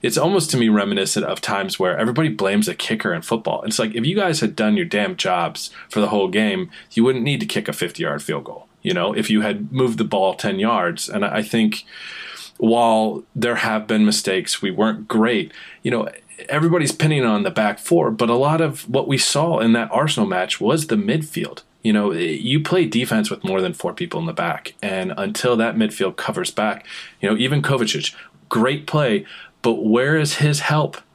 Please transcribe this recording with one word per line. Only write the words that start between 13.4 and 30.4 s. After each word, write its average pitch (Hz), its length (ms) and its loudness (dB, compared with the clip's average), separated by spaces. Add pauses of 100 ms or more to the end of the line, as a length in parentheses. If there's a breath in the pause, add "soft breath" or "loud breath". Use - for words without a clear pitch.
have 110 300 -2
been 110 180 4
mistakes, 95 580 0
we 98 80 -2
weren't 107 380 0
great, 110 440 2 (300 loud breath)
you 117 80 -2
know, 110 180 -2 (400)
everybody's 160 440 2
pinning 151 320 2
on 104 180 2
the 95 80 0
back 104 280 0
four, 160 320 2
but 110 200 0
a 120 40 4
lot 147 260 4
of 147 280 -2
what 131 200 0
we 139 100 2
saw 151 420 2
in 113 120 4
that 113 200 2
Arsenal 127 360 2
match 92 320 -2
was 147 280 2
the 113 80 2
midfield. 120 680 -2 (200)
You 110 100 2
know, 104 200 2
you 87 480 0
play 170 260 2
defense 113 440 0
with - 140 -8
more 95 160 0
than 90 140 -2
four - 180 -6
people 170 260 -6
in 165 80 -4
the 165 60 -6
back. - 500 -6
And 190 360 -4
until 107 400 0
that 113 180 0
midfield 104 400 0
covers 98 340 -4
back, 104 360 -2 (340 loud breath)
you 98 80 0
know, 110 80 2
even 131 240 0
Kovacic, 135 540 -2 (340 loud breath)
great 135 380 0
play, 123 400 2 (340 loud breath)
but 113 140 2 (100)
where 127 320 4
is 147 200 0
his 147 240 2